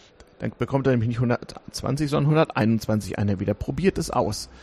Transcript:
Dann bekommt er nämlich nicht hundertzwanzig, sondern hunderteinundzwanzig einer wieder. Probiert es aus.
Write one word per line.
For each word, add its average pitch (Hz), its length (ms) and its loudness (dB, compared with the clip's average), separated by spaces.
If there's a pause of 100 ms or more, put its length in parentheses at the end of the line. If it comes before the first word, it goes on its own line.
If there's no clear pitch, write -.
(380)
Dann 110 180 -6
bekommt 131 300 0
er 135 60 4
nämlich 120 180 2
nicht 117 100 -4
hundertzwanzig, 135 920 -2
sondern 147 180 2
hunderteinundzwanzig 113 880 2
einer 101 220 0
wieder. 101 160 0
Probiert 156 420 -4
es 160 140 -4
aus. 104 380 -2 (140)